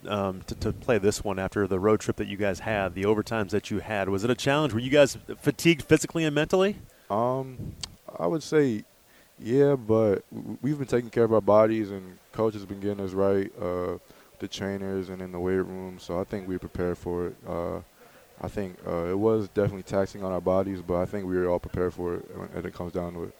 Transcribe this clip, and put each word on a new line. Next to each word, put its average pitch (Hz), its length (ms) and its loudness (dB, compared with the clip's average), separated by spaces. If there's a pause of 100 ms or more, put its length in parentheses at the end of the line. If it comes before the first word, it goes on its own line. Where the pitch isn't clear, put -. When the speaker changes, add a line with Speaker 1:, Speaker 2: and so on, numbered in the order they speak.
Speaker 1:
um, 98 380 -2
to, 110 100 -10
to 107 160 -4
play 113 280 0
this 101 240 2
one 95 160 -2
after 95 280 0
the 92 120 0
road 107 200 4
trip - 180 -2
that 104 100 -4
you 101 100 -8
guys 95 220 0
had, 98 340 -2
the 95 100 -4
overtimes 104 460 2
that 104 220 -2
you 101 80 -2
had? 98 300 -2
Was 98 140 0
it 120 60 2
a 123 60 4
challenge? 143 380 0
Were 113 60 0
you 127 120 -4
guys 143 260 6 (220)
fatigued 151 420 4
physically - 420 4
and 151 120 0
mentally? 185 420 2 (320)
Speaker 2:
Um, 127 640 -2 (440)
I 165 100 -2
would 165 160 0
say, 135 420 2 (540)
yeah, 139 360 4
but 110 540 4
w-, 113 140 -10
w-, 110 180 -8
we've 147 160 0
been 135 100 -4
taking 120 220 0
care 117 160 4
of 113 80 4
our 107 80 6
bodies, 110 500 6
and 92 280 -12 (120)
coach 110 220 0
has 101 120 -10
been 98 140 -10
getting 101 240 -4
us 92 80 -6
right, 98 480 2
uh, 90 380 -4 (420)
the 98 80 -8
trainers 95 640 -6
and 92 120 -10
in 92 100 -10
the 90 80 -8
weight 92 180 0
room. 92 420 -4
So 87 220 -4
I - 20 -4
think 95 240 -8
we 92 120 -4
prepared 87 380 -4
for 87 300 -4
it. - 80 -10 (100)
Uh, 87 340 -6 (640)
I - 60 -8
think, 92 380 -8
uh, 85 200 -2
it 92 120 -2
was 110 320 2
definitely 101 340 -2
taxing 98 400 -2
on 95 80 -4
our 90 100 -2
bodies, 92 400 0
but 87 140 -4
I 90 100 2
think 95 220 -6
we 92 100 0
were 90 100 2
all 87 120 2
prepared 90 340 -2
for 87 220 -4
it - 200 -12
when, 92 140 -10
when 87 160 -8
it 90 80 -8
comes 90 180 -8
down 87 220 -4
to 85 120 -8
it. - 140 -14